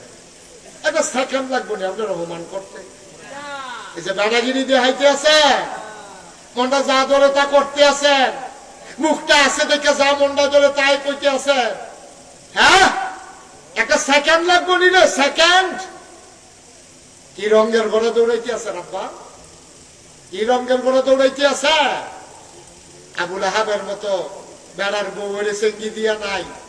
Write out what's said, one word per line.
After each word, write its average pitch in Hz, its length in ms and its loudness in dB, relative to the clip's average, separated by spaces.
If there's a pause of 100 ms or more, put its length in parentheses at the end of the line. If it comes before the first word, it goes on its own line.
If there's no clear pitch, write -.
(840)
একটা 302 200 0
সেকেন্ড 262 480 -4
লাগবো 214 260 -4
না 190 120 -4
আপনার 202 220 -6
অপমান 170 400 -8
করতে। 190 280 -14 (1160)
এই 170 60 -12
যে 185 120 -6
দাদাগিরি 240 500 0
দিয়ে 262 140 2
হাইতে 262 300 2
আছে, 302 320 4 (1160)
মনটা 262 260 0
যা 269 240 2
ধরে 277 220 4
তা 277 160 2
করতে 285 400 2
আছে, 285 480 2 (680)
মুখটা 302 380 2
আছে 285 280 2
দেখে 285 300 2
যা 277 180 2
মনটা 277 340 0
ধরে 285 220 2
তাই 277 360 0
কইতে 285 240 -2
আছে, 262 460 -2 (800)
হ্যাঁ? 339 360 4 (840)
একটা 247 240 0
সেকেন্ড 302 480 2
লাগবো 359 300 2
নি 359 120 4
রে, 359 180 6
সেকেন্ড। 339 720 2 (1600)
কি 202 120 -4
রঙের 220 400 4
ঘোড়া 220 220 0
দৌড়াইতে 233 440 0
আছে 202 180 -8
রাব্বা? 180 360 -10 (1200)
কি 190 140 -4
রঙের 247 340 0
ঘোড়া 262 240 2
দৌড়াইতে 269 440 2
আছে? 277 260 0 (1500)
আবুল 185 260 -6
আহাবের 202 380 -2
মতো 196 460 -6 (480)
বেড়ার 202 280 -4 (120)
বউ 202 200 -8
হইলে 208 180 -4
সেঙ্গি 214 360 -4
দিয়া 220 240 -2
নাই, 202 300 -6 (240)